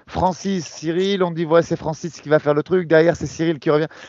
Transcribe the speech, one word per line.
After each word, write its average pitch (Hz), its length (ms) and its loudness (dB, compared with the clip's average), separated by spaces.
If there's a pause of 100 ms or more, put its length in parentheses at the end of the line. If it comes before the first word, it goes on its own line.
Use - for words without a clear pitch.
Francis, 180 580 -4
Cyril, 185 600 -4
on 170 80 -2
dit, 165 120 -4
ouais, 165 180 4
c'est 165 140 -4
Francis - 440 -8
qui 147 80 -14
va 151 100 6
faire 147 160 0
le 151 80 0
truc. 180 240 0
Derrière, 160 300 4
c'est 160 100 -8
Cyril 160 320 -4
qui 165 120 -2
revient. 151 180 2 (200)